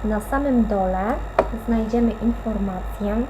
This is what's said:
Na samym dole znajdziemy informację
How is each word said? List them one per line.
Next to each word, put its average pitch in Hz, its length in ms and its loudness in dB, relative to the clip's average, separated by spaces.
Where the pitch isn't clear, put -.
Na 214 160 2
samym 262 460 2
dole 190 380 0
znajdziemy 226 440 2
informację 208 1200 -2